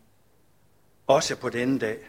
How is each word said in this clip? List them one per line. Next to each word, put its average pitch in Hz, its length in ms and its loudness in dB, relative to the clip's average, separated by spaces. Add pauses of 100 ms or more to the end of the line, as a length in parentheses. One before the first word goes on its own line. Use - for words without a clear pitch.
(1080)
også 139 300 2
på 127 120 -6
denne 123 300 0
dag, 110 200 -4 (100)